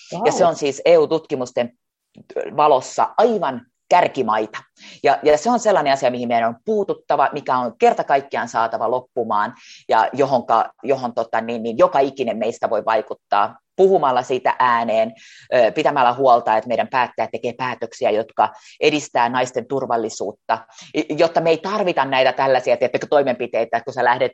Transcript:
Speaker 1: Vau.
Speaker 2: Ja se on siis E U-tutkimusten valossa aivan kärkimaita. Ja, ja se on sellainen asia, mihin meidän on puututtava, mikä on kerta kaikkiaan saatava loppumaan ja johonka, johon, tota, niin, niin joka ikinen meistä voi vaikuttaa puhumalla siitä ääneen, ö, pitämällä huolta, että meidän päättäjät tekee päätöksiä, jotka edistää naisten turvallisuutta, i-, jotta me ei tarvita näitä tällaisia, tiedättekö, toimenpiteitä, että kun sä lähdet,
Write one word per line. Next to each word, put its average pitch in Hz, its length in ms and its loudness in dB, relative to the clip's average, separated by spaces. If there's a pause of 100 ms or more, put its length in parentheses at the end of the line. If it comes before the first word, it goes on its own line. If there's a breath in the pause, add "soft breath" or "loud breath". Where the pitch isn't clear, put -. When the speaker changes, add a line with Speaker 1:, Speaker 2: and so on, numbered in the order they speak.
(120 loud breath)
Speaker 1:
Vau. 175 120 -8
Speaker 2:
Ja - 80 2
se 196 140 2
on 160 100 0
siis 143 280 -4
E 165 140 6
U-tutkimusten 131 720 -2 (840)
valossa 143 600 2
aivan 175 500 0 (220)
kärkimaita. 113 720 0 (440 loud breath)
Ja, 139 200 2
ja 147 160 4
se 233 120 -2
on 240 100 0
sellainen 160 320 2
asia, 135 180 0
mihin 123 180 -6
meidän 117 200 0
on 117 160 -8
puututtava, 156 680 -2
mikä 135 240 -4
on 123 220 -4
kerta 233 260 2
kaikkiaan 135 440 -2
saatava 113 420 -2
loppumaan 113 640 -4 (340 loud breath)
ja 113 240 2
johonka, 123 580 0 (120)
johon, 131 320 -4
tota, 113 260 -4
niin, 113 220 -6
niin 117 160 -6
joka 180 200 4
ikinen 135 380 -2
meistä 113 340 -4
voi 107 140 -2
vaikuttaa 107 760 -2 (180)
puhumalla 147 460 2
siitä 127 360 -2
ääneen, 117 540 2 (420 loud breath)
ö, 113 180 4
pitämällä 143 400 2
huolta, 120 440 4
että 110 120 -4
meidän 113 200 -2
päättäjät 117 420 -2
tekee 117 220 -6
päätöksiä, 120 580 -4
jotka 107 380 0 (320 loud breath)
edistää 143 480 0
naisten 123 380 -4
turvallisuutta, 113 920 -4 (400 loud breath)
i-, 151 100 -4
jotta 151 320 0
me 165 100 0
ei 156 80 2
tarvita 185 460 -2
näitä 131 280 2
tällaisia, 127 440 0
tiedättekö, 123 340 -2
toimenpiteitä, 120 680 0
että 117 80 -4
kun 120 100 -12
sä 123 100 -2
lähdet, 123 300 0